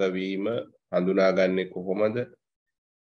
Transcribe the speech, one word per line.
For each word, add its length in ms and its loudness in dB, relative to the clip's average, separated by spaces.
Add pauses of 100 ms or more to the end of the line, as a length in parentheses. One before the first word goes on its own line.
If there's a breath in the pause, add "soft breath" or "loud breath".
(140)
වීම 320 -4 (420)
හඳුනාගන්නේ 840 2
කොහොමද? 460 -2 (920)